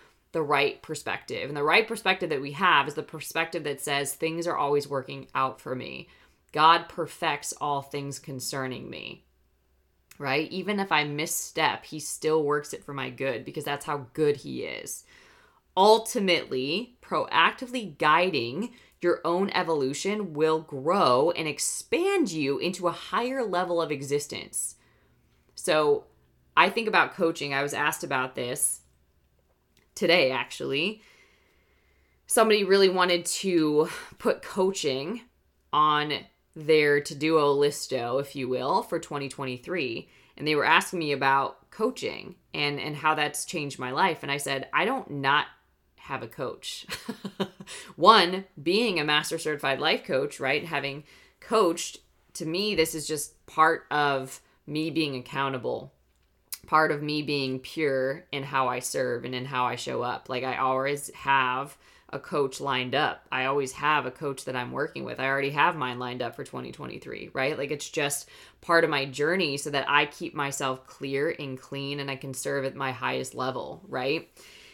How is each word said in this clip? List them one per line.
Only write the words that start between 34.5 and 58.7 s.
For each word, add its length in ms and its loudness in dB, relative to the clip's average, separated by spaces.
on 420 2
their 460 4
to-do 340 0
listo, 840 2
if 140 -8
you 120 -4
will, 360 0
for 160 -4
twenty 300 -8
twenty-three. 800 -6
And 100 -6
they 80 2
were 100 2
asking 340 4
me 120 -2
about 600 0
coaching 640 -6
and, 260 -2
and 160 -6
how 200 2
that's 300 -4
changed 340 -6
my 120 -6
life. 320 0
And 80 -4
I 60 -2
said, 340 -4
"I 140 2
don't 240 -4
not 380 2
have 240 -10
a 60 -10
coach." 580 -10
<laughs> 560 -12
One, 500 6
being 380 2
a 40 0
master 360 0
certified 400 -2
life 240 0
coach, 360 -2
right? 260 0
Having 380 -6
coached, 600 0
to 100 -8
me, 300 -2
this 180 2
is 140 -6
just 400 -8
part 420 4
of 500 0
me 220 -4
being 260 -2
accountable, 800 -4
part 260 4
of 120 -4
me 180 -2
being 380 -2
pure 720 -2
in 120 -4
how 240 0
I 120 -2